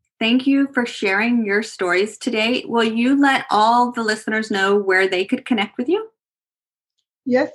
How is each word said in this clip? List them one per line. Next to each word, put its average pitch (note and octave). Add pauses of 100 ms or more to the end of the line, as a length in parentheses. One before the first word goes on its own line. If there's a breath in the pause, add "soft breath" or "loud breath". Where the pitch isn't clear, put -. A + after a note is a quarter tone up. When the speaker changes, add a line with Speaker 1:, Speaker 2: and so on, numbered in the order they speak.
(200)
Speaker 1:
thank B3
you C#4
for A#3+
sharing A3+
your G3+
stories F#3+
today. A#3
Will A3+
you A#3
let C4+
all A#3
the A#3
listeners A3
know G3
where F#3+
they F#3+
could -
connect G#3
with B3
you? A4 (1160)
Speaker 2:
Yes, B3+